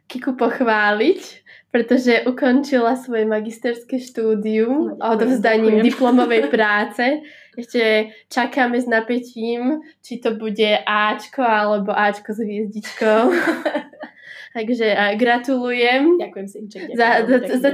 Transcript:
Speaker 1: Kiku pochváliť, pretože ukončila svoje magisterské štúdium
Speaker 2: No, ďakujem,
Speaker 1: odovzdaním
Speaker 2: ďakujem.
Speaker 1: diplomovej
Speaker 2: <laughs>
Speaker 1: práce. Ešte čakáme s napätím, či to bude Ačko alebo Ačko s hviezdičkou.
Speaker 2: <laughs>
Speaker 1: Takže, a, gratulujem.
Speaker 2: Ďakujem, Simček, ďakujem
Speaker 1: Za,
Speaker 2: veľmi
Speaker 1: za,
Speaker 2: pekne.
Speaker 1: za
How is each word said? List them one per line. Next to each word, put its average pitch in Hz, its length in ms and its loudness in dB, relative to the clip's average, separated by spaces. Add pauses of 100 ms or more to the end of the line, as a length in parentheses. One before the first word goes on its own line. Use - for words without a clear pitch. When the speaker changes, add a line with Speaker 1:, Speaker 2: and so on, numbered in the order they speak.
Speaker 1:
Kiku 254 320 -8
pochváliť, 226 840 2 (500)
pretože 240 560 2
ukončila 254 680 2
svoje 240 300 -4
magisterské 220 720 -4
štúdium 226 960 -2
Speaker 2:
No, - 0 -
ďakujem, 226 220 -4
Speaker 1:
odovzdaním 220 640 2
Speaker 2:
ďakujem. 233 80 4
Speaker 1:
diplomovej 240 640 4
Speaker 2:
<laughs> - 40 0
Speaker 1:
práce. 214 500 0 (520)
Ešte 240 260 -4 (460)
čakáme 247 480 0
s 240 100 0
napätím, 240 960 -2 (240)
či 240 160 -12
to 226 160 -2
bude 214 480 0
Ačko 208 560 -2
alebo 214 560 0
Ačko 208 340 0
s 214 140 -6
hviezdičkou. 214 800 -2 (680)
Speaker 2:
<laughs> - 600 -20
Speaker 1:
Takže, 220 380 -2
a, 208 240 2
gratulujem. 247 1040 2
Speaker 2:
Ďakujem, 202 280 -8
Simček, 202 360 -16
ďakujem 233 160 -4
Speaker 1:
Za, 226 80 4
Speaker 2:
veľmi 233 160 4
Speaker 1:
za, 247 160 4
Speaker 2:
pekne. 254 180 -2
Speaker 1:
za 277 160 2